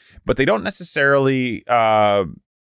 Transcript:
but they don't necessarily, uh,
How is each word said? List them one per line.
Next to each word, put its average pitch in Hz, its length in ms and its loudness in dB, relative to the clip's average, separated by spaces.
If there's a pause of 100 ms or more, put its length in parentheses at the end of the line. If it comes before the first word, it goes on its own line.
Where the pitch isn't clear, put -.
(240)
but 127 140 -2
they 135 80 2
don't 208 180 -2
necessarily, 139 1040 -2
uh, 107 560 2 (480)